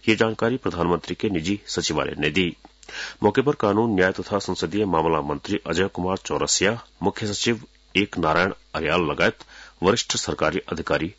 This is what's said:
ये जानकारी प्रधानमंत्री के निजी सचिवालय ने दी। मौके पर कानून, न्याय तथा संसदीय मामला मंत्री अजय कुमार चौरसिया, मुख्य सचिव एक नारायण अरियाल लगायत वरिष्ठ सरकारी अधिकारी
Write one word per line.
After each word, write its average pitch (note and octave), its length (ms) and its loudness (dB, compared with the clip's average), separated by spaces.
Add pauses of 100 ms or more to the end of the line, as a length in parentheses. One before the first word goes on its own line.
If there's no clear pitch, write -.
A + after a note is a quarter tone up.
ये A2 60 6
जानकारी A2+ 420 2
प्रधानमंत्री E2+ 580 0
के A2 140 -2
निजी F#2 380 0
सचिवालय C#2+ 520 -2
ने D2 100 0
दी। E2+ 280 0 (680)
मौके G#2 180 4
पर C#3+ 140 2
कानून, G#2+ 400 2
न्याय F#2 160 4
तथा G2 280 -2
संसदीय F#2 460 -2
मामला D#2+ 360 2
मंत्री D2 460 -4
अजय F2 200 0
कुमार F#2 300 -4
चौरसिया, F2+ 680 0 (200)
मुख्य G2+ 300 -2
सचिव A#2 300 -2 (320)
एक G2+ 220 -8
नारायण E2+ 360 2 (220)
अरियाल D#2+ 260 0
लगायत F2 360 0 (460)
वरिष्ठ G#2 340 2
सरकारी D#2+ 420 0
अधिकारी D#2+ 600 -4